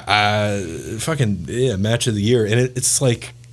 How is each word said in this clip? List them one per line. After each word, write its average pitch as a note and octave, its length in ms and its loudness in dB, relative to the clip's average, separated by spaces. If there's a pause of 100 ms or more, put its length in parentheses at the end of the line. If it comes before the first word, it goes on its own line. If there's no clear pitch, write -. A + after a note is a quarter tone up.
uh, G#2 880 0
fucking, A2+ 500 -2
yeah, A#2+ 280 0
match A2 320 0
of A2 60 0
the G2+ 80 0
year. A2+ 220 4
And G#2 100 0
it, B2+ 220 0
it's - 240 0
like, B2 320 0 (200)